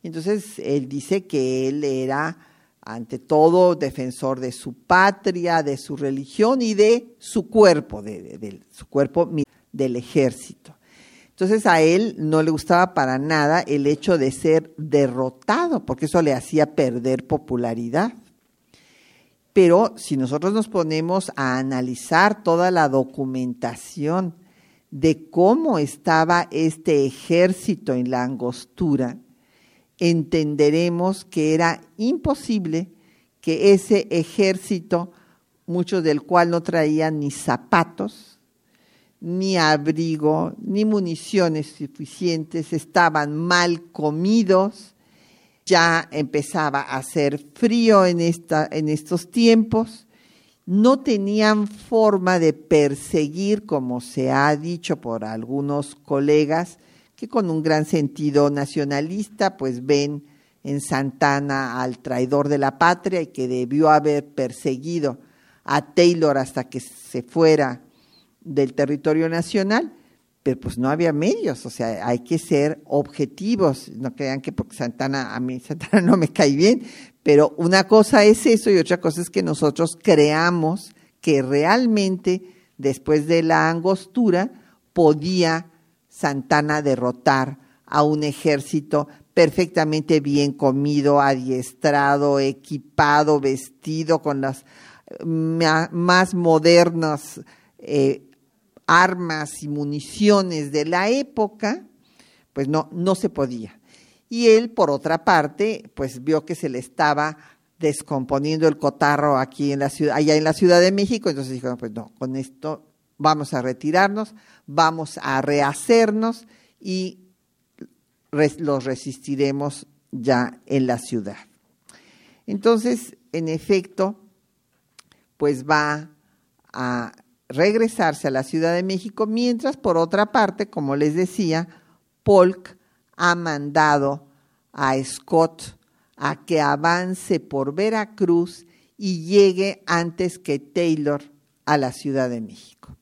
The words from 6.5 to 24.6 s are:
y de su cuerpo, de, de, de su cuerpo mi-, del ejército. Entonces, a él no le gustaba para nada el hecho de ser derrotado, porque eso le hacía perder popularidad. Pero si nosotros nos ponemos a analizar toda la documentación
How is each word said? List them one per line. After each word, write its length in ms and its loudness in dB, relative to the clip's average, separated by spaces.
y 120 -2
de 460 2
su 300 -6
cuerpo, 520 4
de, 200 -14
de, 160 -18
de 320 -14
su 180 -20
cuerpo 380 0
mi-, 180 -4
del 240 -4
ejército. 800 -4
Entonces, 360 -2
a 160 4
él 360 2
no 260 0
le 80 0
gustaba 420 0
para 240 -2
nada 440 0
el 260 -2
hecho 300 0
de 140 0
ser 460 0
derrotado, 1080 -2
porque 200 -6
eso 160 2
le 120 2
hacía 420 -2
perder 520 -2
popularidad. 880 -4
Pero 440 6
si 180 -6
nosotros 380 -2
nos 160 -2
ponemos 680 -4
a 220 -4
analizar 840 0
toda 280 2
la 160 2
documentación 1500 -4